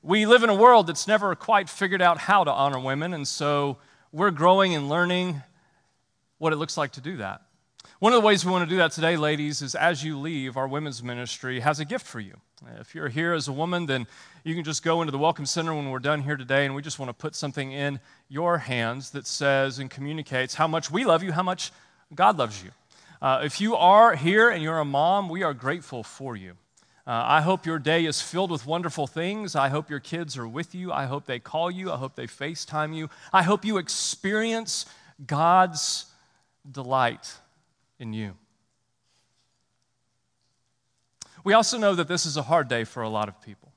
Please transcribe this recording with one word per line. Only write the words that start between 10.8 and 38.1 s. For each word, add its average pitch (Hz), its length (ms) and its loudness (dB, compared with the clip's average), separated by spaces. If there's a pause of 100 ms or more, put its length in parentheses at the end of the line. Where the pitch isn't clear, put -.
ministry 123 560 -8
has 143 220 0
a 156 40 -4
gift 208 220 -8
for 117 140 -12
you. 98 140 -14 (440)
If - 160 -20
you're 156 140 -6
here 160 240 -2
as 147 160 -2
a 139 40 -6
woman, 170 340 -2
then 131 200 -2 (380)
you 160 100 -4
can 165 100 -6
just 151 200 -8
go 165 160 0
into 156 120 -4
the 139 60 -6
Welcome 156 280 0
Center 160 280 -4
when 143 160 -6
we're 131 80 -6
done 143 240 0
here 143 140 -2
today, 135 280 2
and 135 120 -2
we 143 60 -8
just 147 160 -10
want 135 100 -8
to 120 40 -10
put 151 220 -10
something 135 380 -6
in 143 260 -4 (300)
your 170 300 0
hands 123 520 -4
that 139 160 -12
says 135 540 0
and 131 100 -10
communicates 139 640 -6
how 160 140 0
much 160 220 -4
we 214 140 -2
love 175 200 4
you, 180 80 -4
how 170 100 0
much 185 300 -6 (420)
God 180 240 4
loves 110 240 -2
you. 92 80 -18 (500)
Uh, 131 240 2
if 151 160 -6
you 214 140 0
are 202 400 8
here 196 360 4
and 175 120 -4
you're 160 160 -2
a 151 60 0
mom, 170 440 0
we 175 140 -6
are 151 120 -2
grateful 131 500 -6
for 131 320 -12
you. 92 160 -16 (540)
Uh, 120 200 -2
I 147 140 6
hope 180 260 0
your 160 140 -4
day 160 260 2
is 147 140 -4
filled 180 300 -4
with 135 140 -6
wonderful 160 440 -4
things. 190 480 -6
I 139 120 2
hope 151 220 -4
your 143 100 -8
kids 160 360 -10
are 120 120 -10
with 156 260 -10
you. 180 180 -10
I 139 140 -4
hope 139 200 -8
they 123 140 -8
call 170 300 -4
you. 180 220 -8
I 151 40 -4
hope 131 180 -10
they 120 120 -12
FaceTime 151 680 -6
you. 156 160 -8 (220)
I 190 100 6
hope 196 220 2
you 208 140 -2
experience 220 1080 -4 (400)
God's 170 800 2 (640)
delight 127 640 -2 (640)
in 113 120 -10